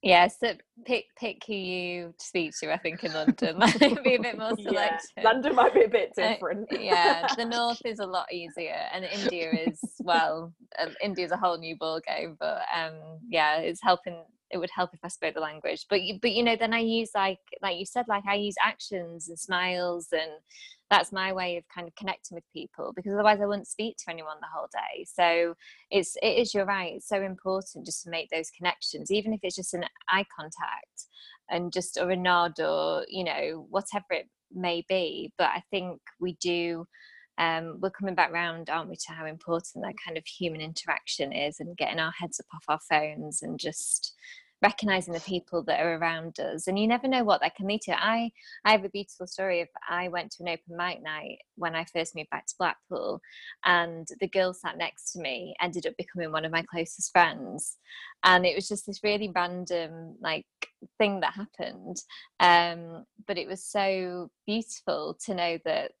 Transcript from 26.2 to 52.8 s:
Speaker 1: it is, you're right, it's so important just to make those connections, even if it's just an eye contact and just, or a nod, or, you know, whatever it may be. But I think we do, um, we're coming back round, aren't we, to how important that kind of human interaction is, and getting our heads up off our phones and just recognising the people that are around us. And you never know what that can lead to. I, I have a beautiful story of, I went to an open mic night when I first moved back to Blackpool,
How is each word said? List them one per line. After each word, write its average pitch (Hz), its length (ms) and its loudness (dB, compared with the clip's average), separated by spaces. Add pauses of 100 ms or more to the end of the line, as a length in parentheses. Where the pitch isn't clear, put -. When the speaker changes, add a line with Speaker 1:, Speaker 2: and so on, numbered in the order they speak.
Speaker 1:
it 214 160 4
is, 233 160 2
you're 196 120 2
right, 185 300 -2
it's - 120 -14
so 196 140 0
important 190 640 -4
just - 180 -8
to 175 60 -12
make 165 200 -6
those 165 260 -4
connections, - 560 -2
even 214 220 0
if 208 100 -4
it's 180 120 -4
just 185 180 -8
an 175 120 -4 (240)
eye 190 160 4 (100)
contact - 680 -10 (440)
and 175 220 -2
just, - 260 -4
or 175 140 2
a 190 40 4
nod, 175 440 4
or, 160 480 0
you 185 160 -6
know, 151 460 -4
whatever 196 420 -4
it 170 160 -4 (260)
may 175 360 -2
be. 175 480 -2
But 170 120 4
I 175 220 -4
think 180 280 -4 (200)
we 180 220 -2
do, 170 440 -2 (520)
um, 165 440 0
we're 190 80 0
coming 190 240 -4
back 175 180 4
round, 165 380 -2
aren't 160 200 -2
we, 160 80 -10
to - 160 -10
how 160 120 -10
important 165 580 -4
that - 120 -6 (100)
kind 165 120 -6
of 160 80 -8
human 160 360 -6
interaction 156 720 -4
is, 147 260 -2
and 170 180 -10
getting 156 220 -2
our 160 120 0
heads 170 280 -8
up - 140 -14
off 160 140 -16
our 156 120 2 (100)
phones 151 520 0
and 160 180 -8
just - 540 -4 (480)
recognising 190 500 2
the 165 100 -2
people 175 420 -4
that - 160 2
are 165 160 2
around 165 440 -4
us. - 280 -4
And 190 100 2
you 214 100 4
never 247 200 2
know 262 160 2
what 202 180 6
that 160 140 0
can 196 100 -6
lead 208 180 -2
to. - 160 0
I, 226 300 2 (340)
I 214 100 8
have 196 120 4
a 196 40 -4
beautiful 196 360 -8
story 185 360 -2
of, 170 80 -6 (200)
I 180 200 -2
went 170 240 -6
to - 100 -16
an 175 60 -6
open 170 280 -8
mic 175 240 -4
night 156 380 -10 (160)
when 165 180 -4
I 165 120 -2
first 165 300 -4
moved 156 140 -10
back - 160 -6
to - 140 -8
Blackpool, - 640 -4 (440)